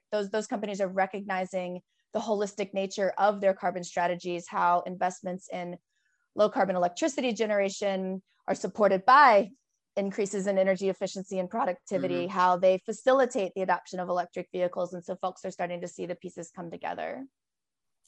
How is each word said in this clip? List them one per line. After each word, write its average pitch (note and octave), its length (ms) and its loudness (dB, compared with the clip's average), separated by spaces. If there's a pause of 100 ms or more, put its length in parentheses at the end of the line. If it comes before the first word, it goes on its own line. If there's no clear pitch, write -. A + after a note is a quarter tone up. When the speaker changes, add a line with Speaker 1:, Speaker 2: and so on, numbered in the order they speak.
(120)
Speaker 1:
those, G#3 180 -2
those G#3+ 160 -2
companies G#3 360 -6
are F#3+ 80 0
recognizing F#3+ 880 -4 (340)
the G#3+ 60 -4
holistic G3+ 540 -4
nature F#3+ 440 -2
of G3+ 220 4
their G3 140 4
carbon F3+ 320 -4
strategies, F3 600 -4
how F3 400 2
investments F#3 680 -6
in F3 240 -8 (580)
low G3+ 140 4
carbon F#3+ 260 0
electricity B3 560 0
generation G3 920 -2 (240)
are G3 100 -2
supported G3 500 2
by B3+ 460 8 (440)
increases G3 500 -2
in G3 120 0
energy F#3+ 320 2
efficiency F#3 500 -6
and F3+ 100 -4
productivity, F3+ 720 -2
Speaker 2:
Mm-hmm. F#3 80 -6
Speaker 1:
how F3+ 260 4
they F#3 280 4
facilitate B3 680 2
the F#3+ 60 -4
adoption F#3 400 -2
of F3+ 80 -4
electric F3+ 420 -4
vehicles. F3+ 420 -2
And F3 120 -10
so F#3+ 160 -6
folks F#3 240 -6
are F#3+ 60 -6
starting F3 280 -6
to F3 80 -10
see F3 200 -10
the F3 80 -6
pieces F3 380 -12
come E3+ 160 -12
together. - 560 -8 (840)